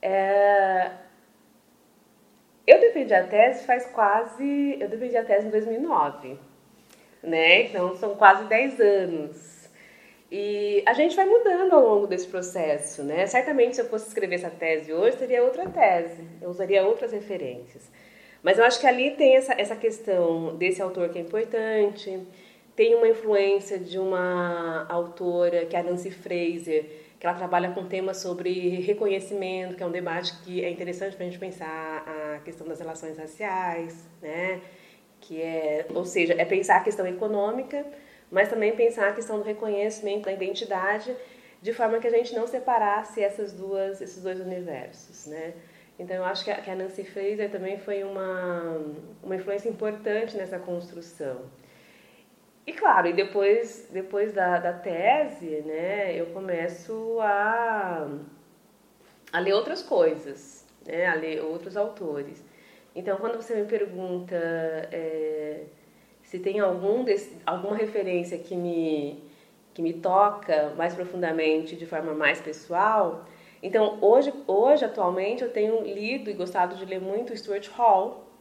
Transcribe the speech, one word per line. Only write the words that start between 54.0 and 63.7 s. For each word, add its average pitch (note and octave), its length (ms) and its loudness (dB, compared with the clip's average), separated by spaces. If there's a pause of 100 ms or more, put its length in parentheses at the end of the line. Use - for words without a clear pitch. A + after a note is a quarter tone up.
da, F3+ 240 2
da F3 160 -2
tese, F3+ 920 -2
né, F3 540 -4
eu E3+ 140 -4
começo F#3+ 880 -6
a, G#3 880 0 (1200)
a E3 80 -2
ler G3 140 0
outras B3+ 300 -2
coisas, D#3 800 -2 (200)
né, E3+ 200 -4
a F3 80 0
ler D#3+ 280 -4
outros E3+ 360 -8
autores. D3+ 640 -6 (500)
Então, F#3 220 -4
quando A3+ 220 -6
você A3+ 180 -8
me G#3 100 -2
pergunta, F3+ 720 -6 (560)